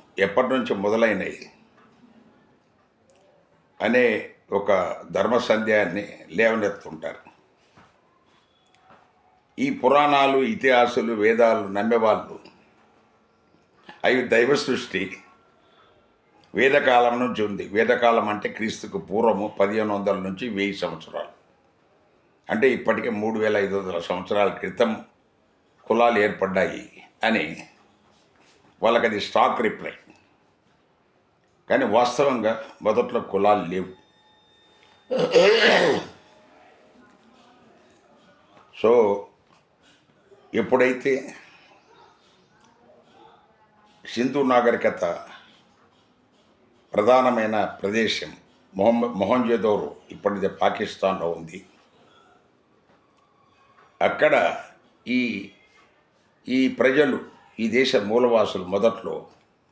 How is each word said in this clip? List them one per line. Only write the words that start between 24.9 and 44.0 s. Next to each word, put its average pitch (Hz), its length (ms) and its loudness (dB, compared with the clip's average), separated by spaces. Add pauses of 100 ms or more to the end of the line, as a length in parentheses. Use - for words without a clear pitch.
కులాలు 113 340 2
ఏర్పడ్డాయి 92 840 -2 (200)
అని 110 440 -4 (1160)
వాళ్ళకి 117 220 2
అది 107 140 -2
స్టాక్ 120 420 0
రిప్లై. 90 300 -6 (1800)
కానీ 127 160 2
వాస్తవంగా 117 800 0 (160)
మొదట్లో 113 380 0
కులాలు 98 460 2
లేవు. 90 400 -8 (4000)
So, 107 380 4 (1300)
ఎప్పుడైతే 127 840 0 (2750)